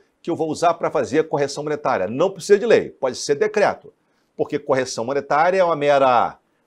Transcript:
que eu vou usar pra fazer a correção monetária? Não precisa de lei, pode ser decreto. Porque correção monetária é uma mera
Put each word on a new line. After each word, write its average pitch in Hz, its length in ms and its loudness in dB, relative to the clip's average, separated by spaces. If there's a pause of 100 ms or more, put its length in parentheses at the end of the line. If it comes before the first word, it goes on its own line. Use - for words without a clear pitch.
(220)
que - 80 -8
eu 170 60 -2
vou 160 120 -4
usar 160 280 0
pra 165 160 -4
fazer 151 280 -2
a 143 40 2
correção 143 400 -4
monetária? 143 440 -2
Não 139 220 0
precisa 196 300 2
de 233 80 -4
lei, 117 240 4
pode 127 260 -6
ser - 160 -4
decreto. 139 580 -2 (460)
Porque 147 220 -4
correção 131 440 -2
monetária 143 540 0
é 190 60 4
uma 170 120 0
mera 135 640 2 (280)